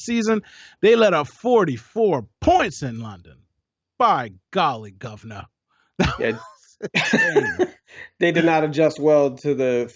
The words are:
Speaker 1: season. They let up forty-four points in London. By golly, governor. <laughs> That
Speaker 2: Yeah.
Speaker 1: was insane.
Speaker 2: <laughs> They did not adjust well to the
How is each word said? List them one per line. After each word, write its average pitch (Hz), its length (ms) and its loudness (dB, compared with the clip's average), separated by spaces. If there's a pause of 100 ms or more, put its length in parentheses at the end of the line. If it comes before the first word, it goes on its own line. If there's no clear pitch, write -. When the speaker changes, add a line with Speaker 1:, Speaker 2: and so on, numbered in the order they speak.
Speaker 1:
season. 220 380 -2 (400)
They 220 120 6
let 214 200 4
up 147 140 0
forty-four 190 1000 0 (160)
points 240 400 2
in 117 180 -8
London. 98 380 -18 (580)
By 156 360 0 (180)
golly, 123 400 -2
governor. 104 540 -16 (260)
<laughs> - 280 -20
That - 220 -2
Speaker 2:
Yeah. 226 120 -2
Speaker 1:
was - 600 -14
insane. 831 800 0
Speaker 2:
<laughs> - 60 -20 (400)
They 175 140 0
did 165 140 0
not 156 180 2
adjust 151 340 0
well 143 400 2
to 147 160 -2
the 123 420 -2